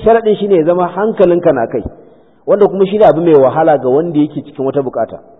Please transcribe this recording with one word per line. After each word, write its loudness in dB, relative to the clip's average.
sharaɗin 2
shi -6
ne 2
ya 2
zama 0
hankalinka 0
na -4
kai, -6
wanda 2
kuma -2
shi -2
ne 4
abu 4
mai 2
wahala 2
ga -4
wanda -2
yake -2
cikin -10
wata -4
bukata. -8